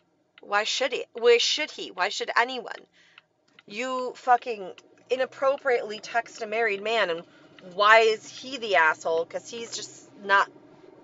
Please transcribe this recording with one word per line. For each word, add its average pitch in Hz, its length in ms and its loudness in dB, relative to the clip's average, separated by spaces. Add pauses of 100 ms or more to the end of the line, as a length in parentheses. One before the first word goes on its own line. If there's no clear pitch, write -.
(400)
Why 202 240 -2
should 254 280 -2
he? 214 200 -6
Why 240 260 4
should 302 320 -2
he? 147 200 -12
Why 185 180 -2
should - 280 -8
anyone? 240 500 -4 (800)
You 254 500 -6
fucking 226 560 0 (380)
inappropriately 254 880 -2
text - 440 -6
a 214 40 -8
married 208 360 -2
man, 214 280 0
and 165 140 -6 (500)
why 214 260 8
is 220 280 2
he 262 300 -14
the 214 180 0
asshole? 165 500 2
'Cause - 220 -12
he's 233 260 -12
just - 340 -14 (140)
not, 196 260 2 (540)